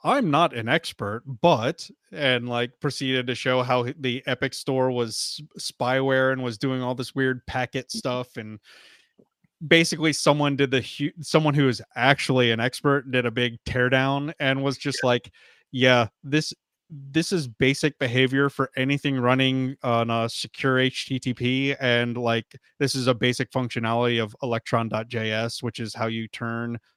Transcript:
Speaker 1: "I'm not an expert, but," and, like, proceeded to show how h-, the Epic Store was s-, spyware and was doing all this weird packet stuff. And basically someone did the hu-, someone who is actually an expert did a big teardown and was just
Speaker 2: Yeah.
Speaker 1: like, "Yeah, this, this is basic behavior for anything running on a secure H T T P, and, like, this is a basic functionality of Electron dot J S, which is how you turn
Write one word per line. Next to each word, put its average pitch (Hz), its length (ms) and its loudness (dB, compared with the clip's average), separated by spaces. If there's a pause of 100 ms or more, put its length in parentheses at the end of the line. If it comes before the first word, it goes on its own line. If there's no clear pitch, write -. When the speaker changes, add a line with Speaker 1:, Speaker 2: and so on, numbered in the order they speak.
Speaker 1:
"I'm 214 260 2
not 151 240 2
an 113 140 -6
expert, 120 580 -4
but," 139 600 2 (240)
and, 127 360 0
like, 120 320 -4
proceeded 131 480 -2
to 123 60 -2
show 127 280 0
how 123 240 0
h-, 139 120 -8
the 131 280 -4
Epic 135 280 -2
Store 131 360 0
was 120 500 -4 (180)
s-, - 140 -10
spyware 131 600 2
and 131 120 -4
was 113 140 -4
doing 131 240 -2
all 123 120 -2
this 123 200 -8
weird 131 320 0
packet 127 440 -4
stuff. 123 460 -6
And 107 240 -12 (1040)
basically 160 460 4
someone 143 440 2
did 135 140 2
the 131 100 2
hu-, 143 300 -6 (100)
someone 151 340 2
who 143 140 4
is 110 140 -2 (140)
actually 127 560 4
an 113 80 0
expert 135 500 0
did 123 160 0
a 117 60 0
big 117 320 -2
teardown 135 760 2
and 135 240 0
was 135 160 0
just 139 240 -4
Speaker 2:
Yeah. 127 60 2
Speaker 1:
like, 123 240 0 (400)
"Yeah, 123 340 6 (160)
this, 147 320 -2 (340)
this 139 440 -4
is 160 160 -2
basic 135 500 0
behavior 131 500 2
for 135 280 -4
anything 135 420 0
running 131 640 2
on 117 280 0
a 113 180 0
secure 131 500 -2
H 127 280 0
T 131 120 -4
T 123 160 -4
P, 131 460 0
and, 120 360 2
like, 117 400 -2 (220)
this 139 160 0
is 127 140 0
a 127 60 4
basic 123 360 0
functionality 117 720 0
of 107 200 -6
Electron 117 460 -2
dot 110 200 -6
J 110 240 -4
S, 113 320 -4
which 117 160 -6
is 110 140 -8
how 113 120 -4
you 113 220 -6
turn 117 500 -6 (180)